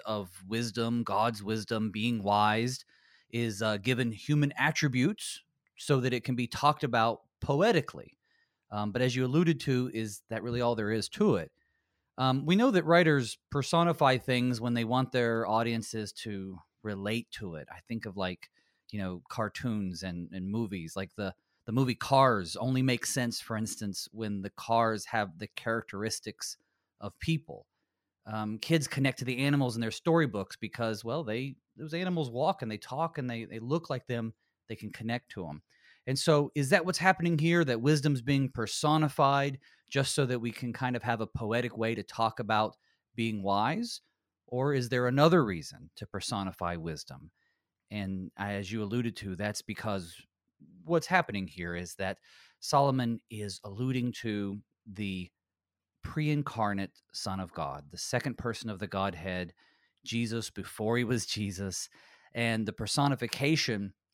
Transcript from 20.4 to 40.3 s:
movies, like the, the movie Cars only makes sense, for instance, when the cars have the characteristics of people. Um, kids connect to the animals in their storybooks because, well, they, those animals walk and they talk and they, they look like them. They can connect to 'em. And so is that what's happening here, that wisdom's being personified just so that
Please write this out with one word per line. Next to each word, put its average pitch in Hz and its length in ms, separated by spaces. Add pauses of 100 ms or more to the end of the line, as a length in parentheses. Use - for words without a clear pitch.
movies, 98 460
like 95 200
the, 98 180 (320)
the - 60
movie 127 220
Cars 120 640
only 127 260
makes 127 320
sense, 120 260
for - 160
instance, 107 560
when 104 300
the 98 80
cars 113 560
have 101 320
the 101 180
characteristics 110 1000 (420)
of 101 200
people. 143 480 (580)
Um, 110 320
kids 156 300
connect 135 320
to 127 60
the 123 120
animals 135 380
in 113 60
their 113 100
storybooks 135 640
because, 113 500
well, 135 180
they, 127 320 (220)
those 151 160
animals 170 380
walk 147 320
and 110 80
they 107 60
talk 156 420
and 127 100
they, 113 160
they 113 140
look 143 320
like 131 160
them. 117 260 (340)
They 117 80
can 110 140
connect 117 440
to 90 140
'em. 76 140 (460)
And 135 100
so 147 380
is 139 140
that 170 160
what's 180 120
happening 170 400
here, 170 280
that 120 160
wisdom's 143 420
being 135 260
personified 139 1080 (280)
just 135 280
so 143 100
that 123 140